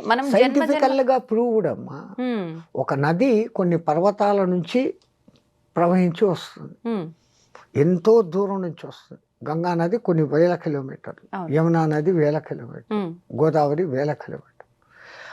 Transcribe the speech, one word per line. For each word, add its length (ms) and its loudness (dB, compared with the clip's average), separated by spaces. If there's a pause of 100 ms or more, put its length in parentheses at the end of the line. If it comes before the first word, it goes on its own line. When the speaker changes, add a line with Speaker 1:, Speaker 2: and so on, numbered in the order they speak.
Speaker 1:
మనం 240 0
జన్మ 80 4
జన్మ 260 4
Speaker 2:
సైంటిఫికల్‌గా 540 2
ప్రూవ్డ్ 480 0
అమ్మా. 540 -8
Speaker 1:
మ్మ్. 400 -4 (160)
Speaker 2:
ఒక 180 -2
నది 540 2
కొన్ని 300 0
పర్వతాల 640 0
నుంచి 500 -2 (840)
ప్రవహించి 480 2
వస్తుంది, 640 -4
Speaker 1:
మ్మ్. 240 -6 (640)
Speaker 2:
ఎంతో 460 4
దూరం 400 -2
నుంచి 240 -10
వస్తుంది. 640 -16
గంగా 240 -2
నది 240 0
కొన్ని 240 0
వేల 320 4
కిలోమీటర్లు, 840 -8
Speaker 1:
అవును. 180 -6
Speaker 2:
యమునా 320 4
నది 260 0
వేల 260 2
కిలోమీటర్లు, 580 -10
Speaker 1:
మ్మ్. 440 -8
Speaker 2:
గోదావరి 440 0
వేల 280 -2
కిలోమీటర్లు. 520 -14 (680)